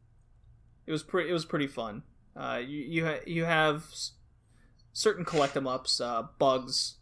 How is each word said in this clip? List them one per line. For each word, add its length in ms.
It 60
was 100
pre-, 260
it 60
was 100
pretty 220
fun. 360
Uh, 320
you, 120
you 260
ha-, 220
you 180
have 380
s-, 200
certain 320
collect 280
'em 120
ups, 340
uh, 220
bugs. 640